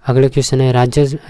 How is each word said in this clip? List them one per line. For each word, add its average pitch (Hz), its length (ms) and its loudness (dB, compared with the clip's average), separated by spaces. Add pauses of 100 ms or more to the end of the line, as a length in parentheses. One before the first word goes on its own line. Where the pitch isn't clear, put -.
अगला 131 220 2
क्वेश्चन 131 320 -2
है, 131 120 2
राज्य, 131 460 0 (100)